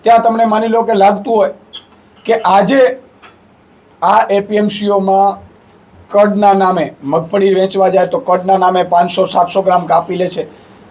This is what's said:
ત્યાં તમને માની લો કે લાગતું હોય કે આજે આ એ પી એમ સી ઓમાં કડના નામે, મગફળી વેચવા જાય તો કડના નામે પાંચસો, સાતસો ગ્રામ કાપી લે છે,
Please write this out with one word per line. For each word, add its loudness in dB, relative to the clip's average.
ત્યાં 4
તમને 0
માની 0
લો 0
કે -2
લાગતું 2
હોય 0
કે 0
આજે 2
આ 2
એ 0
પી -6
એમ 0
સી -6
ઓમાં 0
કડના 2
નામે, 0
મગફળી -2
વેચવા 0
જાય 0
તો -4
કડના 0
નામે 0
પાંચસો, 0
સાતસો -2
ગ્રામ 0
કાપી -2
લે -2
છે, -10